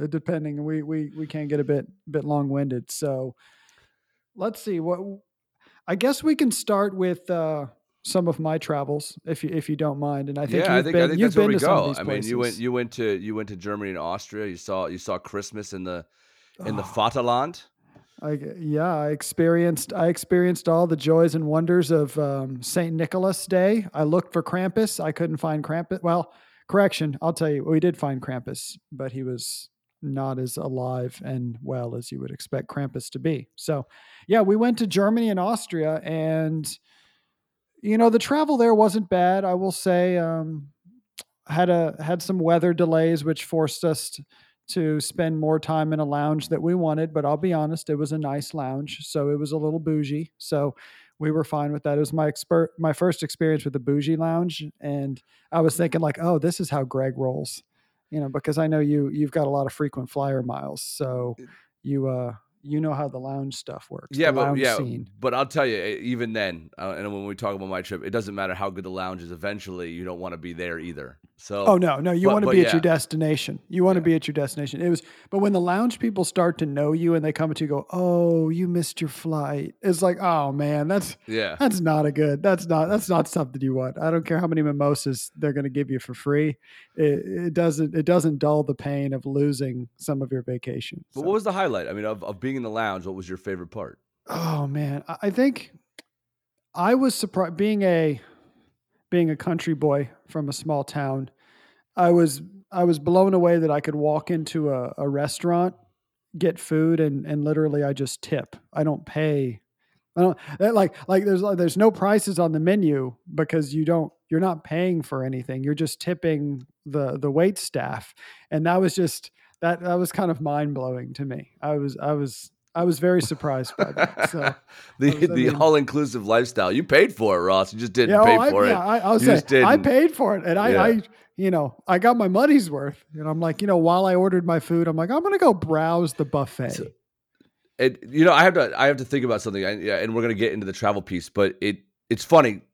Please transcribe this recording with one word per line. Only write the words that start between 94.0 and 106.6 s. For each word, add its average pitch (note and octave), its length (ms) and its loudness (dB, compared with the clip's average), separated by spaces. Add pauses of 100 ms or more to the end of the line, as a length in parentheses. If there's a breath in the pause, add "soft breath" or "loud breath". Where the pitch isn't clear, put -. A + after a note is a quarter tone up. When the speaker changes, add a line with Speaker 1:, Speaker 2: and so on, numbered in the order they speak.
Speaker 1:
Oh, D#3 360 -4
man, C#3+ 400 -6
I, E3 180 -12
I G3+ 60 0
think B3+ 420 0 (1000)
I F#3+ 200 4
was C4 200 2
surprised, F3 440 -4
being G#3 240 2
a, D#3+ 400 2 (880 soft breath)
being E3+ 200 2
a D3+ 60 -2
country E3 380 -2
boy C#3+ 360 0 (160)
from D3+ 220 -6
a C#3+ 40 -6
small D3 320 -4
town, C3+ 460 -6 (680 soft breath)
I F3 140 4
was, D#3+ 320 4 (300)
I F3+ 120 0
was E3+ 140 4
blown F3+ 360 4
away F3 240 4
that D#3+ 120 2
I D3 100 0
could D3 140 -6
walk D3+ 360 0
into D#3 400 -2
a, B2+ 280 -4
a C#3+ 100 -2
restaurant, E3+ 640 0 (640)
get E3+ 220 0
food, D#3+ 420 2